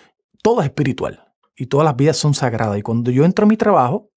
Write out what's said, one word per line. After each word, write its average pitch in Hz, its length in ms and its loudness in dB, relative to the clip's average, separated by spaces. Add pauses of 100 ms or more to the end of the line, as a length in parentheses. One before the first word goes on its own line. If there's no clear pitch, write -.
(420)
Todo 233 200 2
es 143 60 0
espiritual - 580 -6 (300)
y 131 120 -10
todas 143 180 2
las 143 100 0
vidas 147 220 0
son 147 160 0
sagradas. 110 460 -2
Y - 20 -6
cuando 117 300 -4
yo 131 140 2
entro 185 200 2
a - 20 4
mi 214 100 4
trabajo, 165 600 0